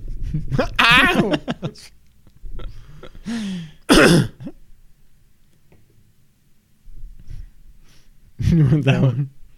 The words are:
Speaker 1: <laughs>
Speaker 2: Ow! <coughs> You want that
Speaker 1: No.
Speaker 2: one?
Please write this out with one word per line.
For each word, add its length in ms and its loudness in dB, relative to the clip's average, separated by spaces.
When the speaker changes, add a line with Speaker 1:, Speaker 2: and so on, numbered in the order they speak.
Speaker 1:
<laughs> 0 -
Speaker 2:
Ow! 520 4
<coughs> 400 6
You 260 4
want 200 4
that 160 2
Speaker 1:
No. 80 4
Speaker 2:
one? 220 -2